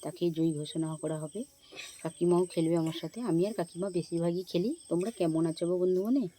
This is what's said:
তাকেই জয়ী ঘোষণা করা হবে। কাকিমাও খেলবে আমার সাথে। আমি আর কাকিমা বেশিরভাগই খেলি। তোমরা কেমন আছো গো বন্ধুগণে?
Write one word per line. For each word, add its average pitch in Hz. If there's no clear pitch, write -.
তাকেই 170
জয়ী 165
ঘোষণা 151
করা 156
হবে। 156
কাকিমাও 175
খেলবে 170
আমার 160
সাথে। -
আমি 165
আর 220
কাকিমা 175
বেশিরভাগই 175
খেলি। 180
তোমরা 180
কেমন 165
আছো 165
গো 175
বন্ধুগণে? 190